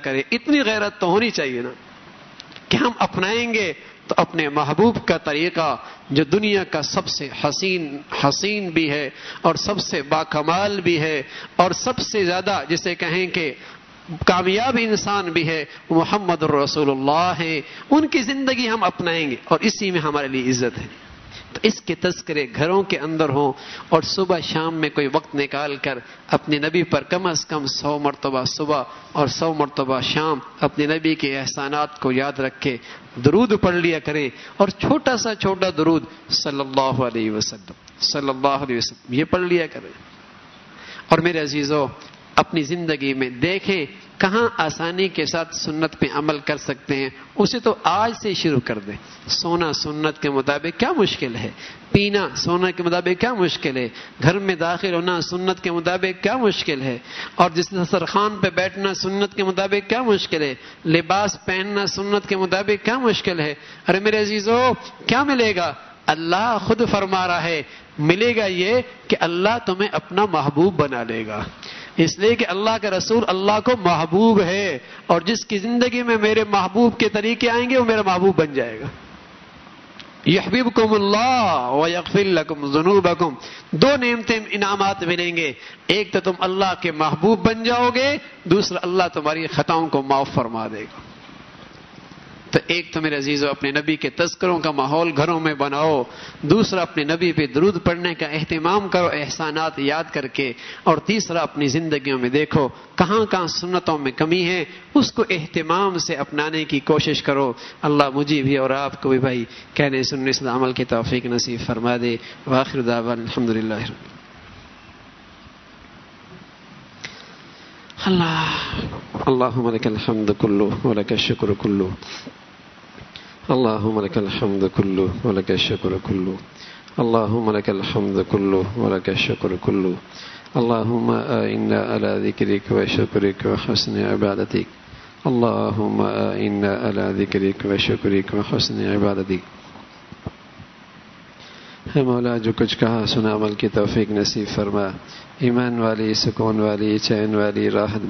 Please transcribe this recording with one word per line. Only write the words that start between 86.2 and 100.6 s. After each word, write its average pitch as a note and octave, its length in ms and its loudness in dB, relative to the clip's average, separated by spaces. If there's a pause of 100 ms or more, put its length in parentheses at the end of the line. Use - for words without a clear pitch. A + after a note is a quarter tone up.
تم F#3 180 0
اللہ F#3 420 0
کے E3+ 120 -2
محبوب D#3 560 2
بن A3+ 140 -2
جاؤ A#3+ 320 2
گے، C4 220 0 (280)
دوسرا F3+ 380 0
اللہ F#3 200 0 (100)
تمہاری D#3 340 -4
خطاؤں D#3+ 420 0
کو C#3 140 0
معاف C3+ 320 2
فرما A2+ 320 -2
دے G#2+ 160 -8
گا۔ - 240 -18 (1400)
تو - 160 0
ایک E3+ 260 -4
تو E3 80 -4
میرے D#3 160 -2
عزیزو، C#3+ 320 0
اپنے C#3 220 -2
نبی D3 260 -2
کے D3 140 -4
تذکروں F3 480 -2
کا D#3 120 -2
ماحول D3 460 0
گھروں D#3+ 240 2
میں D#3 140 0
بناؤ، C#3+ 480 0 (400)
دوسرا F#3 400 2
اپنے D#3+ 220 -2
نبی E3 280 0
پہ D3+ 140 0
درود E3+ 380 2
پڑھنے F3 300 0
کا D#3+ 120 -6
اہتمام D#3+ 640 0
کرو F3 240 2
احسانات D3+ 680 -4
یاد D3 340 0
کر C#3+ 140 -4
کے، C3 260 -4 (320)